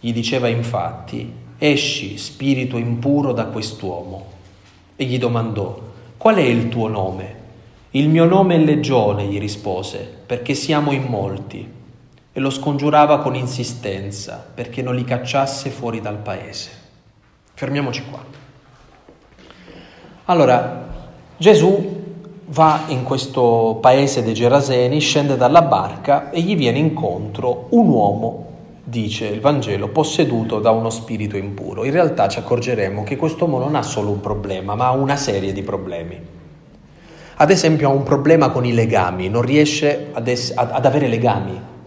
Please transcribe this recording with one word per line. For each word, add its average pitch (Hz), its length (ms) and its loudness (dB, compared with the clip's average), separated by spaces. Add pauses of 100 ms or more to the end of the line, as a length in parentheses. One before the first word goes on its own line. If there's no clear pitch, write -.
Gli 117 120 -4
diceva 120 360 -2
infatti: 117 840 -4 (240)
"Esci, - 600 0
spirito 127 580 -2
impuro, 127 560 0
da 110 140 -2
quest'uomo." 95 800 -10 (720)
E - 80 -4
gli 127 140 -2
domandò: 113 600 -2 (380)
"Qual 220 180 4
è 185 80 2
il 117 260 2
tuo 117 200 -2
nome?" 95 480 -6 (540)
"Il 143 180 2
mio 165 160 6
nome 185 320 6
è - 20 6
Legione", 120 680 2
gli 101 120 -4
rispose, 101 600 -8 (280)
"perché 123 280 -4
siamo 147 380 0
in 131 120 -2
molti." 98 720 -8 (560)
E - 80 -6
lo 135 100 0
scongiurava 147 720 4
con 127 140 -2
insistenza 101 1080 -8 (100)
perché - 280 -10
non 123 120 -4
li 123 100 -4
cacciasse 135 680 -4
fuori 117 300 -8
dal 104 180 -8
paese. - 520 -12 (840)
Fermiamoci 139 540 -4
qua. - 160 -16 (2000)
Allora, 135 640 2 (500)
Gesù 180 600 6 (540)
va 156 380 4
in 131 140 -2
questo 117 760 2
paese 135 420 4
dei 110 120 0
Geraseni, 127 680 2
scende 143 360 0
dalla 151 260 6
barca 120 680 0
e 165 100 -4
gli 185 140 0
viene 131 240 0
incontro 117 920 -2
un 233 180 6
uomo, 110 640 0 (320)
dice 110 420 -4
il 104 140 -6
Vangelo, 117 480 0
posseduto 120 720 0
da 113 100 4
uno 113 200 2
spirito 104 460 -6
impuro. 98 480 -8
In 135 60 -2
realtà 151 380 2
ci - 100 -4
accorgeremo 107 640 -2
che 104 140 -6
quest'uomo 156 420 -2
non 139 160 -2
ha 131 80 0
solo 104 280 -4
un 101 100 -2
problema, 101 560 -6
ma 123 100 0
ha 127 60 2
una 139 240 0
serie 98 360 -2
di 95 100 -6
problemi. 87 580 -8 (1120)
Ad 151 160 4
esempio 156 380 4
ha 139 40 4
un 139 120 2
problema 147 460 4
con 127 140 -2
i 120 80 0
legami, 95 560 0
non 117 140 0
riesce 147 720 2
ad 120 160 -6
ess-, 123 260 -2
ad, 120 160 -2
ad - 160 0
avere 135 220 2
legami. 107 520 -2 (260)